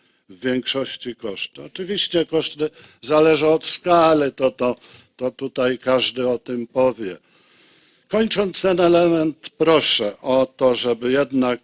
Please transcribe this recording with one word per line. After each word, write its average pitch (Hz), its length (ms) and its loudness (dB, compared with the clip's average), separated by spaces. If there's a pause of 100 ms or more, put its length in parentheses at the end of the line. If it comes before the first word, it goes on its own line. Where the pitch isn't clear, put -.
(300)
w 92 100 -20
większości 127 760 -6
koszty. 104 480 -10
Oczywiście 175 640 -2
koszty 151 440 -4 (320)
zależą 156 520 4
od 156 120 -2
skali, 160 680 2
to, 131 200 -2
to, 123 240 -4 (400)
to 127 160 -6
tutaj 127 460 -4
każdy 127 500 0
o 123 120 -2
tym 120 280 -8
powie. 113 500 -2 (920)
Kończąc 208 540 0
ten 185 180 2
element, 170 800 2
proszę 143 640 2
o 131 360 0
to, 127 180 2
żeby 120 360 -2
jednak 127 520 0